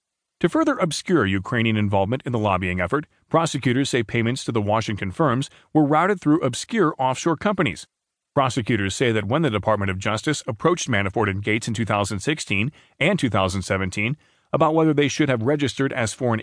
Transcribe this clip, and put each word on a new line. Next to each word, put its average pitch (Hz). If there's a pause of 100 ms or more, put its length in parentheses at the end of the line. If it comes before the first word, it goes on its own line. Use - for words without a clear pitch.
(400)
To 175
further 302
obscure 160
Ukrainian 110
involvement 104
in 135
the 120
lobbying 92
effort, 131 (220)
prosecutors 139
say 123
payments 117
to -
the 113
Washington 104
firms 135 (220)
were 156
routed 170
through 151
obscure 156
offshore 131
companies. 175 (480)
Prosecutors 117
say 120
that 107
when 117
the 151
Department 101
of 92
Justice 110
approached 156
Manafort 101
and 98
Gates 110
in 117
two 110
thousand 104
sixteen 123 (300)
and 175
two 127
thousand 95
seventeen 101 (360)
about 156
whether 160
they 147
should 147
have 123
registered 139
as 117
foreign 113